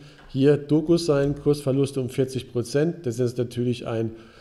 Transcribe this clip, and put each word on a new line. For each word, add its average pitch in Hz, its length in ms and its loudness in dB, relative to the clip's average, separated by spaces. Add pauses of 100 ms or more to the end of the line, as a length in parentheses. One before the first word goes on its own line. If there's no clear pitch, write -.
(300)
Hier 139 260 4
DocuSign, 147 800 2
Kursverluste 139 640 0
um 123 80 -4
vierzig 127 460 -4
Prozent. 143 520 -2
Das 117 140 -4
ist 120 180 0
natürlich 123 500 -2
ein, 113 240 -2 (300)